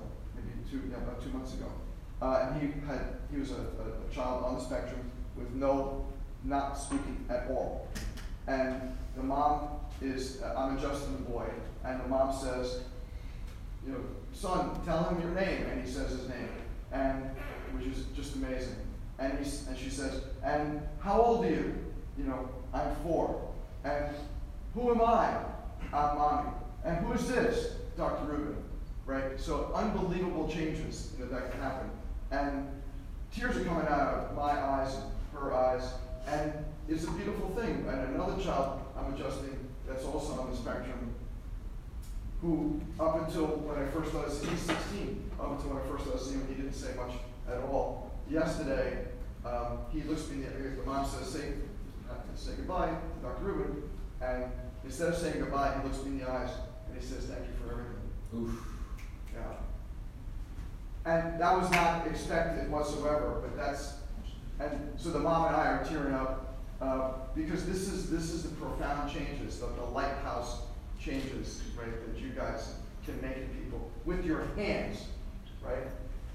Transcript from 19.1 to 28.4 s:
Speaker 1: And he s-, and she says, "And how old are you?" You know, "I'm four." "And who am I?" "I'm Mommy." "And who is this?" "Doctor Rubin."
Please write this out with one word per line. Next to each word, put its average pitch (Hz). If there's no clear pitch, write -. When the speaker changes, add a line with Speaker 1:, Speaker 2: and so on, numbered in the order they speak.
Speaker 1:
And -
he -
s-, -
and 262
she 135
says, -
"And 147
how 202
old 233
are -
you?" -
You 139
know, 131
"I'm -
four." 156
"And 147
who 240
am 233
I?" -
"I'm 147
Mommy." 147
"And 165
who 240
is -
this?" -
"Doctor 151
Rubin." 147